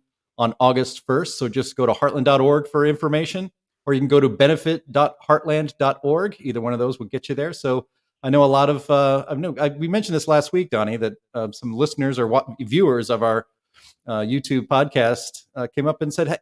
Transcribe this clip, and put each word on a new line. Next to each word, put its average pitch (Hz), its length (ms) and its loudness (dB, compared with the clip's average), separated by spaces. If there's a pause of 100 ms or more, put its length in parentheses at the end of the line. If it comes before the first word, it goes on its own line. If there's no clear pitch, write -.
(380)
on 117 200 0
August 127 480 2
first. 139 320 -2
So 131 80 -4
just 123 300 -6
go 127 80 0
to 120 80 4
heartland 139 320 -2
dot 135 160 4
org 147 260 2
for 147 200 0
information, 156 680 -2 (340)
or 143 60 0
you 135 80 2
can 139 80 0
go 143 100 6
to 135 120 6
benefit 151 600 0
dot 143 260 0 (120)
heartland 151 500 0
dot 139 240 0
org. 170 380 -2
Either 120 220 -6
one 120 100 -4
of 120 60 -4
those 123 200 -4
will 113 80 -12
get 131 220 -10
you 143 60 -6
there. 147 180 -6
So 127 340 -4 (380)
I 131 60 0
know 143 120 6
a 139 40 8
lot 139 240 4
of, 143 200 -4
uh, 139 380 2
I 151 60 -8
know, 156 260 -6
I, 147 80 0
we 147 200 -6
mentioned 190 280 -2
this - 100 -4
last 151 260 2
week, 180 180 -2
Donnie, 107 260 0
that, 110 160 -4 (220)
uh, 110 180 -6
some 113 220 -10
listeners 135 440 -2
or 120 100 0
wa-, 127 180 2 (140)
viewers 127 500 2
of 113 120 0
our, 113 240 0 (600)
uh, 113 140 -4
YouTube 127 460 -2
podcast, 135 800 0 (100)
uh, 123 200 -8
came 143 120 -2
up 156 160 -2
and 151 100 -4
said, 165 300 -2